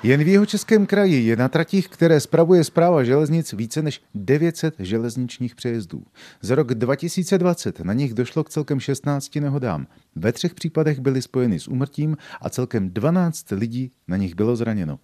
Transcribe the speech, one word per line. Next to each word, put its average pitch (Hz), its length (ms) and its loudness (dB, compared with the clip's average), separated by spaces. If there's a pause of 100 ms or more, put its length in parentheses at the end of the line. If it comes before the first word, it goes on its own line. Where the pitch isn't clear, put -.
Jen 139 200 4
v 165 40 2
Jihočeském 208 580 4
kraji 185 400 2
je 113 100 4
na 127 120 2
tratích, 165 400 0
které 160 320 4
spravuje 165 440 4
Správa 165 400 2
železnic, 147 480 2
více 117 300 -6
než 151 200 -6 (120)
devět 143 420 0
set 160 220 -2
železničních 117 760 -4
přejezdů. 110 480 -6 (400)
Za 110 120 0
rok 123 200 0
dva 123 220 0
tisíce 175 420 -2
dvacet - 420 -2
na 92 120 -4
nich 123 220 -2
došlo 127 300 -2
k - 60 -10
celkem 143 300 -4
šestnácti 143 600 -4
nehodám. 127 460 -4 (300)
Ve 98 160 0
třech - 220 -4
případech 156 460 -2
byly 131 220 0
spojeny 123 380 -2
s - 80 -16
úmrtím 147 480 -2 (240)
a - 100 -6
celkem 113 400 -2
dvanáct 160 600 -2
lidí 117 420 -4 (160)
na 90 80 -2
nich 95 180 -2
bylo 113 220 0
zraněno. 104 480 -4